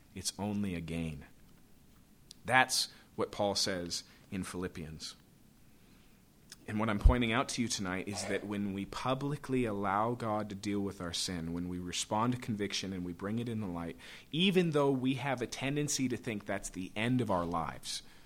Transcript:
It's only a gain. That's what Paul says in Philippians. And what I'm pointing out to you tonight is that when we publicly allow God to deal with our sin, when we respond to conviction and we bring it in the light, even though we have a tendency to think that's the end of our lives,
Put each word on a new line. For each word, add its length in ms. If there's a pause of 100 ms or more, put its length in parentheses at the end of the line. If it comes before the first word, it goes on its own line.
(140)
It's 240
only 380
a 40
gain. 440 (1200)
That's 440 (260)
what 160
Paul 240
says 480 (300)
in 100
Philippians. 720 (1500)
And 140
what 100
I'm 80
pointing 340
out 180
to 120
you 60
tonight 400
is 160
that 200
when 280
we 120
publicly 800
allow 500
God 340
to 80
deal 240
with 200
our 120
sin, 400
when 160
we 100
respond 540
to 80
conviction 520
and 120
we 80
bring 260
it 100
in 120
the 80
light, 280 (360)
even 400
though 180
we 240
have 260
a 60
tendency 640
to 80
think 280
that's 260
the 260
end 240
of 100
our 160
lives, 560 (240)